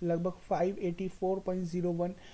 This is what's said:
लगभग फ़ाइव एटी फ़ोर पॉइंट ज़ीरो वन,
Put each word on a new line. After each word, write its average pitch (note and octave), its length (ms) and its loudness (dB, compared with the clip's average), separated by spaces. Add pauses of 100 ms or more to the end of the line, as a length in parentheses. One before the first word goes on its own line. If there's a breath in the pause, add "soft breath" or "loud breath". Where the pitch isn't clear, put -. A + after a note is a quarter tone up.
लगभग E3+ 280 2
फ़ाइव F#3 460 0
एटी F#3 300 0
फ़ोर F#3+ 320 0
पॉइंट F#3 240 -2
ज़ीरो F3 280 0
वन, F3 220 0 (200 loud breath)